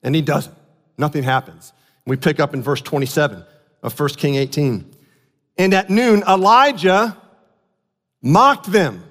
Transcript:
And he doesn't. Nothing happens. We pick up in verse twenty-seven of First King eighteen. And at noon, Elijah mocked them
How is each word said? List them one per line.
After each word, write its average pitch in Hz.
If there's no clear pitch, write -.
And 147
he 160
doesn't. 143
Nothing 147
happens. 127
We 131
pick 151
up 143
in 135
verse 131
twenty-seven 139
of 113
First 143
King 143
eighteen. 135
And 190
at 190
noon, 214
Elijah 202
mocked 208
them 143